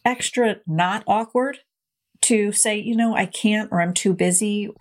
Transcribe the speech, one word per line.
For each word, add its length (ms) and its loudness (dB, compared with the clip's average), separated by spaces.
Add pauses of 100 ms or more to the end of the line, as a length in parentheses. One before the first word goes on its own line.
extra 520 0 (100)
not 400 0
awkward 520 0 (640)
to 300 2
say, 260 0
you 180 -4
know, 200 2
"I 100 0
can't," 460 -2
or, 100 0
"I'm 120 -2
too 200 0
busy," 560 0 (120)